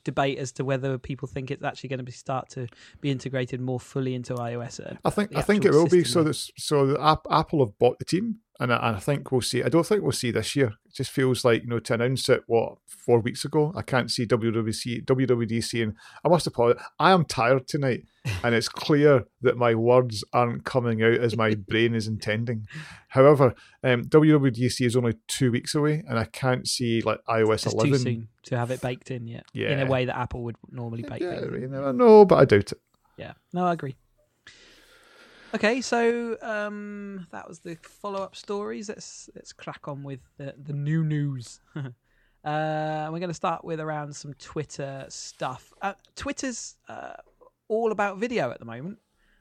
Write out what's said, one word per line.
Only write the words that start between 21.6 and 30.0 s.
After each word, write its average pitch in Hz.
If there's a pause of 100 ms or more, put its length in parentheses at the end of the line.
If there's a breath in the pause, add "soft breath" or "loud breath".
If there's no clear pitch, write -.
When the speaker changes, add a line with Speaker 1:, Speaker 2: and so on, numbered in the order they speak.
Speaker 2:
brain 113
is 110
intending. 110 (420 loud breath)
However, 135 (300 soft breath)
um, 120
W 156
W 135
D 120
C 127
is 117
only 117 (120)
two 123
weeks -
away, 151
and 117
I 113
can't 127
see, 117
like, 107
I 113
O 110
S 110
Speaker 1:
It's 107
Speaker 2:
eleven. 113
Speaker 1:
too 139
soon 117 (160)
to 127
have 120
it 127
baked 127
in 120
yet, 117
in 110
a 135
Speaker 2:
Yeah. -
Speaker 1:
way 127